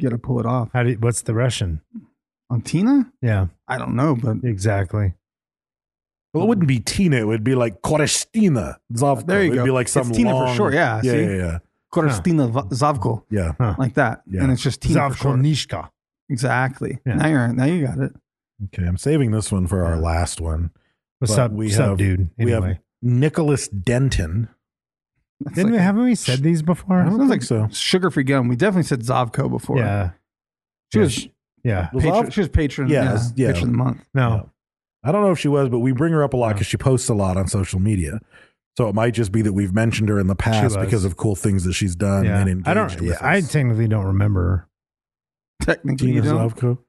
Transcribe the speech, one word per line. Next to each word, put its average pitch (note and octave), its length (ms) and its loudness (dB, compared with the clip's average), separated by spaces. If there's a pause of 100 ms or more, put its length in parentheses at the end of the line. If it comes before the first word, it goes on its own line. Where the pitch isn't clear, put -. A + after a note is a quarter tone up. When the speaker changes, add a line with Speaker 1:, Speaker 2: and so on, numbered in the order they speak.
Speaker 1:
gotta A#2+ 180 -2
pull B2 220 -4
it A2+ 60 -4
off. A#2+ 260 -2
Speaker 2:
How B2 100 2
do A#2+ 80 2
you, A#2 80 -2
what's A#2 240 0
the A2+ 120 -4
Russian? G#2+ 460 -2 (720)
Speaker 1:
On A#2+ 100 -2
Tina? A#3+ 500 2 (120)
Speaker 2:
Yeah. G#2 240 2 (220)
Speaker 1:
I B2+ 100 -4
don't B2 180 -4
know, C#3+ 200 2
but A2+ 280 -2
Speaker 2:
Exactly. G2+ 720 0 (1200)
Speaker 3:
Well, E3 100 0
it G#3+ 40 2
wouldn't F#3+ 200 2
be C3 100 2
Tina. D#3+ 380 0
It A2 100 0
would A2 160 0
be B2+ 140 2
like A#2 260 -2
Korestina D3+ 920 0 (160)
Zovko. C#3 340 0
Speaker 1:
There F#3+ 160 2
you D#3+ 100 2
Speaker 3:
It'd B2 80 0
Speaker 1:
go. B2 40 0
Speaker 3:
be C3 80 2
like B2+ 140 0
Speaker 1:
It's - 60 -6
Speaker 3:
some A#2+ 200 0
Speaker 1:
Tina A2+ 180 2
for C3 140 2
Speaker 3:
long B2 120 0
Speaker 1:
short. D#3+ 180 2
Yeah, A#2 280 0
Speaker 3:
Yeah, B2 100 2
Speaker 1:
see? A#2 100 2
Speaker 3:
yeah, - 140 0
yeah. E2+ 220 -2 (340)
Speaker 1:
Korestina D3 580 2
Va-, B2+ 180 0
Zavko. A#2+ 640 -2
Speaker 3:
Yeah. F2 280 -2
Speaker 2:
Huh. A2+ 200 0
Speaker 1:
Like - 160 -2
that. A#2+ 360 0
Speaker 3:
Yeah. F#2+ 140 -2
Speaker 1:
And C3 80 2
it's B2+ 100 -2
just - 200 -4
Tina C#3+ 280 2
for B2+ 60 -6
short. C3+ 240 0
Speaker 2:
Zavkonishka. C3+ 500 -2 (380)
Speaker 1:
Exactly. B2+ 760 -4
Speaker 2:
Yeah. B2 120 -2
Speaker 1:
Now - 100 2
you're, C3+ 260 2
now B2+ 120 0
you E3 220 0
got A#2 120 -6
it. C3 140 -4 (540)
Speaker 3:
Okay, F2+ 200 -4
I'm F2+ 120 0
saving C#3 340 2
this A2 180 -2
one F#2 160 0
for F2+ 180 0
our E2 120 0
Speaker 2:
Yeah. D#2+ 60 -2
Speaker 3:
last E2 380 -2
one. D#2+ 300 -4 (480)
Speaker 2:
What's G#2+ 160 -2
Speaker 3:
But B2 80 2
Speaker 2:
up, A2+ 100 0
Speaker 3:
we G#2+ 140 -4
Speaker 2:
what's G#2 120 2
up, G#2+ 120 2
Speaker 3:
have, G2 80 0
Speaker 2:
dude? F#2 400 2
Speaker 3:
we A#2 140 0
have A2+ 100 0
Speaker 2:
Anyway. F#2 180 -2 (220)
Speaker 3:
Nicholas C3+ 680 0
Denton. G#2+ 800 -2 (920)
Speaker 1:
That's - 160 -10
Speaker 2:
Didn't G3+ 160 2
Speaker 1:
like A3+ 80 2
Speaker 2:
we, F3 40 4
haven't G3+ 200 2
we B3 100 2
said C3 280 0
these D#3+ 200 2
before? F3+ 380 0
Speaker 3:
I F3+ 40 4
don't E3+ 120 2
Speaker 1:
Sounds B3 60 2
Speaker 3:
think C4+ 80 4
Speaker 1:
like D#3 120 0
Speaker 3:
so. A2 300 0
Speaker 1:
sugar-free F3+ 520 0
gum. C3 220 2
We B2 100 2
definitely F3 280 2
said B2 160 -2
Zavko B2+ 500 -2
before. B2+ 280 -2
Speaker 2:
Yeah. G2+ 320 0 (800)
Speaker 1:
She A2 60 2
Speaker 2:
Yeah, G3 60 6
Speaker 1:
was C3+ 80 2
Speaker 2:
sh-, - 140 -8 (380)
yeah. F#2 300 0
Speaker 3:
Was C3 100 2
Speaker 1:
patron, G3+ 220 2
Speaker 3:
Zav- - 60 -10
Speaker 1:
she G#3+ 80 0
was D#3+ 100 0
patron, C#3+ 380 0
Speaker 3:
Yeah, C#3 160 2
Speaker 1:
yeah, B2+ 100 2
Speaker 3:
was, A#2 200 -2
yeah. C3 140 2
Speaker 1:
patron F2 160 0
of B2 80 0
the A#2+ 60 0
month. B2 260 -2 (100)
Speaker 2:
No. B2+ 140 2
Speaker 3:
Yeah. G#2+ 140 0 (600)
I B2+ 100 -2
don't G#3 100 2
know G3 80 4
if E3 80 0
she D3+ 100 -2
was, C#3 220 2
but A#2+ 80 0
we B2+ 140 0
bring D#3 200 0
her D#3 100 2
up C3+ 120 0
a - 20 0
lot A#2 140 2
Speaker 2:
No. G#2 80 -2
Speaker 3:
'cause G2 80 -2
she - 100 -2
posts C3 320 0
a A#2 60 0
lot F#2+ 240 0
on F#2 100 -2
social F#2+ 320 -2
media. F#2+ 400 -2 (560)
So A#2+ 140 0
it G2 40 -4
might A2+ 200 0
just G#2 180 -2
be A2 80 2
that G#2 140 0
we've G2 180 0
mentioned A2 380 0
her G#2 100 2
in F#2 60 0
the G2 80 0
Speaker 2:
She A2+ 160 -2
Speaker 3:
past G#2+ 260 2
Speaker 2:
was. F#2+ 80 -2
Speaker 3:
because G2 220 0
of F2+ 100 -4
cool G#2+ 180 -2
things G2 300 0
that F2+ 80 -2
she's F#2 240 -2
done G2 300 0
Speaker 2:
Yeah. G2 200 0
Speaker 3:
and F#2 220 -2
Speaker 2:
I E3+ 60 0
don't, G#3 100 2
Speaker 3:
engaged F2+ 180 -6
Speaker 2:
yeah, F2 100 -2
Speaker 3:
with - 100 -6
Speaker 2:
I D#3 160 2
Speaker 3:
us. E3+ 120 -2
Speaker 2:
technically A#2 380 0
don't G#2+ 160 0
remember. F#2+ 640 0 (920)
Speaker 1:
Technically, C3 500 0
you A#2+ 80 2
Speaker 3:
Tina A2 140 2
Speaker 1:
don't. A2+ 200 0
Speaker 3:
Zovko? B2 240 -2 (100)